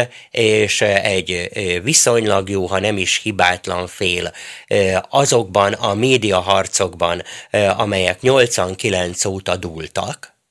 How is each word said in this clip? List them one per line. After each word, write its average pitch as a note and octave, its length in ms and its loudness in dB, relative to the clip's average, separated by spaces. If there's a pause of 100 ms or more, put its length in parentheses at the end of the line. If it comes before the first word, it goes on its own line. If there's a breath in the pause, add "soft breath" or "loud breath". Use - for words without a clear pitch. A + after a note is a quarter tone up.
(300 loud breath)
és, G#2+ 500 2
ö, A2+ 60 2
egy, F#2+ 680 0
ö, F2+ 280 -2
viszonylag A2 640 2
jó, G2 180 -2
ha F#2+ 140 -2
nem G#2 180 0
is F2+ 240 -2
hibátlan F#2 640 0
fél, F2 460 -4 (360 loud breath)
ö, F#2+ 280 2 (140)
azokban G#2 640 2
a G#2+ 220 -2
médiaharcokban, F#2+ 1300 0 (280 loud breath)
ö, A2+ 160 0
amelyek G2 540 0
nyolcvankilenc F#2+ 1040 0
óta F#2+ 320 -4
dúltak, F2+ 760 -10 (180)